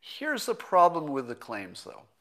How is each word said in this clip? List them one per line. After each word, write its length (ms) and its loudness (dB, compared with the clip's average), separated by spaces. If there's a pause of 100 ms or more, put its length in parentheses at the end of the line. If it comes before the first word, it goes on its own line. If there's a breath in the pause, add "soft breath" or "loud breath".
Here's 460 -6
the 80 -2
problem 500 4
with 220 -6
the 80 -8
claims, 480 -12
though. 180 -18 (200)